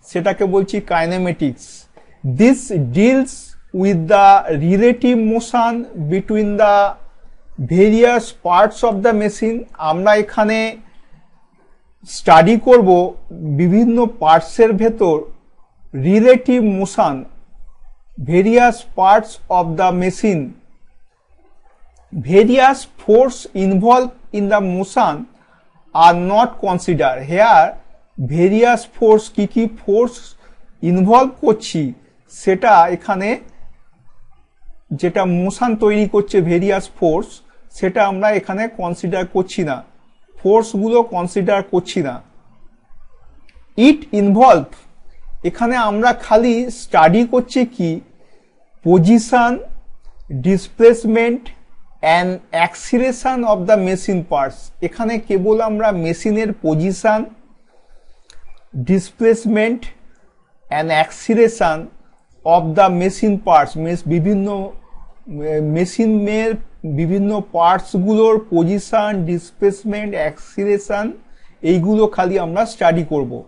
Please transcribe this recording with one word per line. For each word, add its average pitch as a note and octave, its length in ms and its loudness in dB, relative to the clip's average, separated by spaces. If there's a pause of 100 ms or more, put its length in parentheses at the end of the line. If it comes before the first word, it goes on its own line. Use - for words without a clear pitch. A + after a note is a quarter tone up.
সেটাকে F#3+ 340 -2 (100)
বলছি G3 240 -2 (140)
কাইনেমেটিক্স। E3+ 720 -4 (760)
This C4 200 6 (380)
deals C4 360 2 (480)
with F#3+ 180 0 (140)
the G3 140 6 (380)
relative A#3+ 540 2 (120)
motion A#3 400 -2 (420)
between G#3 360 -2 (140)
the G3+ 120 4 (1000)
various A3 520 4 (200)
parts F#3+ 340 2 (100)
of G#3 60 -2 (100)
the A#3 80 4 (100)
machine। A3 340 -4 (340)
আমরা F#3+ 200 2 (120)
এখানে G#3+ 340 -2 (1600)
স্টাডি E3+ 400 6 (120)
করব A#3+ 220 6 (720)
বিভিন্ন A3 360 2 (240)
পার্টসের E3 500 2 (100)
ভেতর A3 340 0 (920)
রিলেটিভ B3 520 4 (180)
মোশন, F#3+ 380 -2 (1160)
various A#3 460 4 (220)
parts G#3 320 4 (260)
of F3+ 80 0 (140)
the F#3 100 2 (140)
machine, F#3 380 -2 (1900)
various B3+ 480 4 (240)
force B3 360 2 (260)
involved A#3 480 2 (240)
in G3+ 60 -2 (100)
the G3+ 80 2 (140)
motion F#3+ 400 -2 (880)
are F3 120 6 (160)
not A3+ 160 2 (160)
considered। D3+ 540 -2 (120)
Here F#3+ 320 6 (720)
various A3 460 2 (140)
force, A3 300 4 (100)
কি G#3 180 -2
কি A3+ 100 0 (180)
ফোর্স A#3 340 0 (720)
ইনভলভ G#3+ 400 4 (140)
করছি G#3+ 400 -2 (580)
সেটা G3 320 2 (220)
এখানে, G3 340 -6 (1700)
যেটা G3+ 220 -4 (180)
মোশন G3+ 320 -4 (120)
তৈরি G#3 300 2
করছে G3+ 240 0 (120)
ভেরিয়াস F#3+ 360 -2 (120)
ফোর্স, F3 320 -2 (480)
সেটা F#3+ 240 -2 (100)
আমরা F#3+ 160 -2 (120)
এখানে G3 240 -8 (160)
কনসিডার F3+ 440 -6 (100)
করছি F#3 360 -4
না, B2+ 80 -6 (600)
ফোর্সগুলো A3 580 0 (160)
কনসিডার F#3 460 -2 (120)
করছি F3+ 360 -4
না। B2 80 -10 (1700)
It D4+ 120 4 (220)
involve, G3+ 500 4 (800)
এখানে A#3 260 -2 (140)
আমরা A3 220 0 (140)
খালি A#3 300 2 (260)
স্টাডি E3+ 400 4 (100)
করছি B3 300 0 (140)
কি E3+ 140 -2 (960)
position, A3+ 680 4 (960)
displacement A3+ 960 2 (760)
and F3+ 120 -2 (360)
acceleration B3+ 720 -4 (140)
of G#3 60 2 (120)
the G#3+ 80 4 (100)
machine F#3 340 -4 (100)
parts। C#3 280 -4 (280)
এখানে A3+ 260 -6 (140)
কেবল G3+ 300 0 (120)
আমরা G#3+ 200 -2 (160)
মেশিনের G#3+ 460 -4 (120)
পজিশন, F#3 560 -2 (1700)
displacement A3+ 880 -2 (960)
and D#3+ 100 -4 (160)
acceleration A3 760 0 (800)
of F3 60 4 (160)
the G3 100 6 (140)
machine G3 340 -2 (120)
parts, D3+ 240 4 (140)
মেশ-, E3+ 280 -6
বিভিন্ন, G3 340 -2 (1040)
এ, - 20 -4 (220)
মেশিনের G#3+ 760 -2 (440)
বিভিন্ন G3 360 -2 (240)
পার্টসগুলোর G#3+ 800 2 (160)
পজিশন, G3 600 -2 (180)
ডিসপ্লেসমেন্ট, G3+ 840 -4 (100)
অ্যাক্সিলারেশন, G3+ 840 -4 (640)
এইগুলো G3 320 2 (120)
খালি F#3 200 -2 (100)
আমরা F3 180 -4 (100)
স্টাডি E3+ 380 0
করব। C3+ 200 -4 (160)